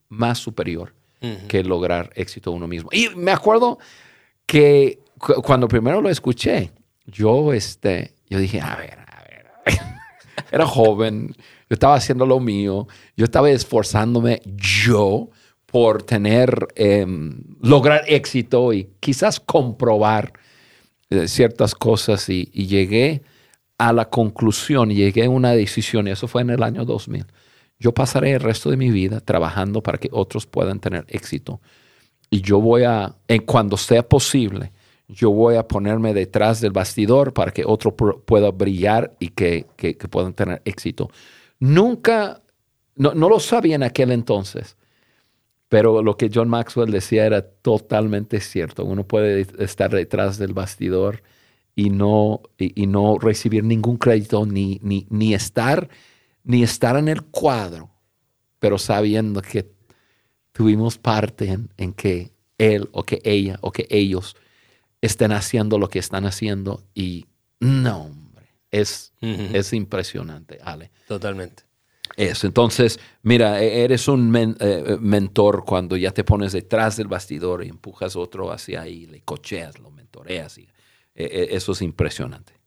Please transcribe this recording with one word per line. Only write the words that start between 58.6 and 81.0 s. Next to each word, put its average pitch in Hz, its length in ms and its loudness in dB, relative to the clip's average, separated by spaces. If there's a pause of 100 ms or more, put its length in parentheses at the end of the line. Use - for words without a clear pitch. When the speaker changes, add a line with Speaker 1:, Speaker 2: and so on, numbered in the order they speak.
Speaker 1:
sabiendo 104 640 -2
que - 300 -8 (800)
tuvimos 110 460 2
parte 107 520 -2
en, 101 280 -6
en 92 160 -6
que 90 400 -6 (240)
él 104 340 2
o 98 120 -8
que - 200 -6
ella 98 380 -2
o 92 100 -8
que - 180 -8
ellos 95 460 -2 (640)
estén 110 320 0
haciendo 107 460 -2
lo 98 120 0
que 95 100 -6
están 98 260 -6
haciendo. 98 580 -6 (120)
Y 92 300 -8 (340)
no, 120 460 0
hombre, - 420 -20 (240)
es, - 500 -4
Speaker 2:
Ujú. 104 340 -6
Speaker 1:
es 98 180 -2
impresionante, 87 920 -8
Ale. 78 260 -16 (180)
Speaker 2:
Totalmente. 98 560 -12 (520)
Speaker 1:
Eso, 98 320 -2
entonces, 117 520 2 (220)
mira, 110 400 4
e-, 113 220 2
eres 123 240 0
un 127 240 2
men-, 113 280 0
eh, 98 400 -2
mentor 101 640 0
cuando 92 320 -4
ya 90 120 -2
te 98 140 -6
pones 101 300 -2
detrás 110 440 -2
del 107 100 -8
bastidor 90 560 -8
y - 60 -14
empujas 92 460 -14
otro 90 360 -10
hacia 85 300 -12
ahí, 85 240 -18
le 78 160 -20
cocheas, 78 560 -14
lo 64 140 -20
mentoreas. 76 640 -16
Y, 50 60 -20
eh, - 680 -16